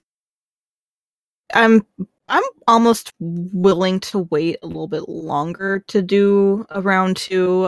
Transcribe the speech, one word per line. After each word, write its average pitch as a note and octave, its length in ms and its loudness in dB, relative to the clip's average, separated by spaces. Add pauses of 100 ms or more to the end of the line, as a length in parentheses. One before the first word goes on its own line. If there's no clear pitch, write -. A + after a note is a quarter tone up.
(1500)
I'm, A3+ 320 6 (420)
I'm D#4 160 0 (240)
almost A#3 520 2
willing F#3 840 0
to - 180 -6
wait E3 420 -2
a E3+ 60 -14
little D#3+ 220 -10
bit D#3 180 -8
longer E3 800 -6
to G#3 140 0
do G3+ 680 2
a G3 120 -8
round F#3+ 340 0
two F#3 520 0